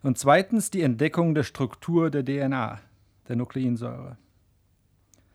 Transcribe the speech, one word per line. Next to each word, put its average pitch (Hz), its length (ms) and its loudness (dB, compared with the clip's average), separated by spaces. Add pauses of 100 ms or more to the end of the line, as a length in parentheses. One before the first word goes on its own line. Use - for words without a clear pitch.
Und 131 160 0
zweitens 190 500 4
die 185 140 -2
Entdeckung 151 500 2
der 147 100 2
Struktur 165 680 -2
der 143 100 -2
D 135 160 -2
N 135 160 0
A, 110 260 -4 (480)
der 123 80 -4
Nukleinsäure. 123 800 -4 (1200)